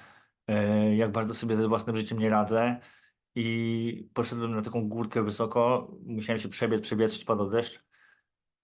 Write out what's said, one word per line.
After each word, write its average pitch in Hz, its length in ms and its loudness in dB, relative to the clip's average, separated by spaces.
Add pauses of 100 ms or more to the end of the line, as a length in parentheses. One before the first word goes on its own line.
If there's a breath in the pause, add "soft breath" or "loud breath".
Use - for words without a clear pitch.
(480 loud breath)
yy, 107 480 4
jak 110 160 2
bardzo 110 220 0
sobie 113 220 -2
ze 110 120 4
własnym 110 280 0
życiem 110 240 -2
nie 110 100 2
radzę. 113 500 2 (560 loud breath)
I 113 800 -2
poszedłem 117 420 -2
na 107 60 -2
taką 107 280 -4
górkę 113 340 -2
wysoko, 117 680 0 (140)
musiałem 110 340 -4
się 104 100 -8
przebiec-, 110 320 0
przewietrzyć, 110 440 0
padał 104 240 0
deszcz, 117 340 -2 (800 soft breath)